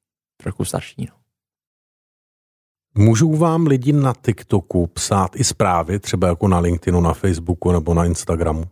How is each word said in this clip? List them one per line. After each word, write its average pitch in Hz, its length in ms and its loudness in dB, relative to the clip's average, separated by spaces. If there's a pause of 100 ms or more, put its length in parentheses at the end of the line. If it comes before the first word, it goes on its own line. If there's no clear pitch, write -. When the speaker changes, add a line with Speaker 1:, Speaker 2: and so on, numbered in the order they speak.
(380)
Speaker 1:
trochu - 280 -8
starší, - 440 -10
no. - 60 -20 (1800)
Speaker 2:
Můžou 113 380 4
vám 165 320 2
lidi 135 260 2
na 135 200 2 (120)
TikToku 90 600 -2
psát - 480 -2
i - 80 -2
zprávy, 90 560 -2
třeba 95 280 -2
jako 87 200 0
na 90 120 4
LinkedInu, 87 420 0
na 82 120 2
Facebooku 87 580 -2
nebo 87 220 0
na 85 120 2
Instagramu? 82 680 -2